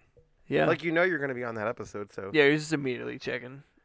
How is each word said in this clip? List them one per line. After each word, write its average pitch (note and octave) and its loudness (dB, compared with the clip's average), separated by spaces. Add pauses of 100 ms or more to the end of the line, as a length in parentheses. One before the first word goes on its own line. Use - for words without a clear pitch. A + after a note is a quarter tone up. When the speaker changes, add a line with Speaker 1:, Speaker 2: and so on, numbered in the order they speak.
(480)
Speaker 1:
Yeah. D3 2
Speaker 2:
Like, D#3+ 2
you E3 0
know E3 4
you're F3+ 0
gonna C#3 -2
be B2 -6
on A#2 -6
that G#2+ -2
episode, G#2 -6
so. G2 -8
Speaker 1:
Yeah, D3+ 6
you're D3 6
just D3+ -2
immediately B2+ -4
checking. B2 -8 (220)